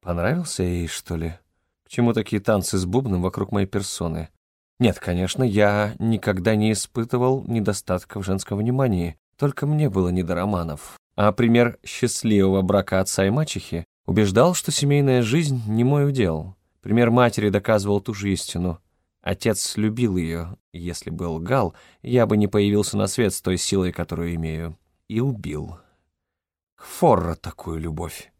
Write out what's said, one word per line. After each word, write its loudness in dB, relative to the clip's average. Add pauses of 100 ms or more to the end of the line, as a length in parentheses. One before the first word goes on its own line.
Понравился -2
ей, 0
что -8
ли? -4 (500)
К -20
чему 2
такие -2
танцы 0
с 0
бубном 0
вокруг -2
моей 0
персоны? -6 (480)
Нет, 2
конечно, -2
я 2
никогда 0
не 2
испытывал -2
недостатка -2
в -6
женском -4
внимании, 0 (180)
только -2
мне 2
было 2
не 0
до -2
романов. -4 (160)
А 4
пример 4
счастливого 2
брака 2
отца 0
и 2
мачехи -4 (220)
убеждал, 4
что -4
семейная 2
жизнь 0
не 0
мой 2
удел. -2 (260)
Пример 4
матери 4
доказывал 2
ту -8
же -2
истину. -4 (420)
Отец -2
любил 0
ее. -4 (160)
Если -10
бы -8
лгал, -2 (280)
я 4
бы 2
не 4
появился 2
на 0
свет 0
с -8
той 0
силой, 0
которую -6
имею. -6 (300)
И -4
убил. -6 (1000)
Кфорра 2
такую -10
любовь. -8